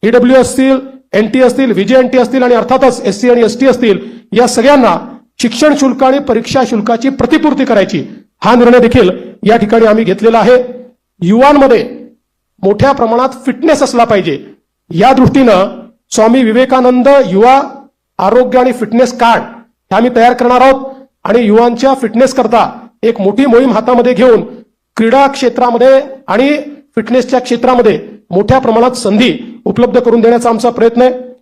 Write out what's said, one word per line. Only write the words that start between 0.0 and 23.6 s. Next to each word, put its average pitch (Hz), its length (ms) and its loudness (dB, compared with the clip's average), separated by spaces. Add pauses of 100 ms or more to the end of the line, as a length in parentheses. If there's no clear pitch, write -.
ईडब्ल्यू 247 340 2
असतील, 262 440 0 (320)
एनटी 220 300 0
असतील, 254 300 0
व्हीजेएनटी 247 460 0
असतील 247 240 -2
आणि 240 120 2
अर्थातच 254 500 0
एससी 247 260 -2
आणि 240 100 2
एसटी 233 260 0
असतील, 233 320 0 (340)
या 233 140 2
सगळ्यांना 233 680 0 (220)
शिक्षण 277 380 0
शुल्क 269 280 0
आणि 262 140 2
परीक्षा 262 480 -4
शुल्काची 233 420 -4
प्रतिपूर्ती 277 560 -2
करायची, 196 400 -2 (400)
हा 214 100 2
निर्णय 240 240 4
देखील 226 320 2 (320)
या 214 140 2
ठिकाणी 226 300 0
आम्ही 220 180 2
घेतलेला 214 340 0
आहे. 247 480 0 (360)
युवांमध्ये 247 760 2 (680)
मोठ्या 208 300 0
प्रमाणात 247 360 -2 (180)
फिटनेस 277 360 -2
असला 240 220 0
पाहिजे, 190 420 -4 (440)
या 196 220 2
दृष्टीनं 240 680 2 (300)
स्वामी 233 320 2
विवेकानंद 254 680 2 (180)
युवा 233 360 2 (560)
आरोग्य 240 400 0
आणि 247 140 0
फिटनेस 233 460 -2
कार्ड 226 240 2
हे - 540 -10
आम्ही 233 200 0
तयार 240 160 2
करणार 247 280 0
आहोत 269 240 2 (400)
आणि 220 160 0
युवांच्या 233 540 2
फिटनेस 262 400 -2
करता 226 440 -2 (240)
एक 226 180 -2
मोठी 202 260 0
मोहीम 254 240 2